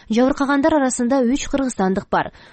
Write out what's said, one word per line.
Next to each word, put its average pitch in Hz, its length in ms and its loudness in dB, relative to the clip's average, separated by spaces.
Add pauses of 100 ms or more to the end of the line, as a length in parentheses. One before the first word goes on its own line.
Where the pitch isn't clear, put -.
(120)
жабыркагандар 277 640 2
арасында 262 480 0
үч 247 240 -2
кыргызстандык 202 640 -2
бар. - 220 -2 (200)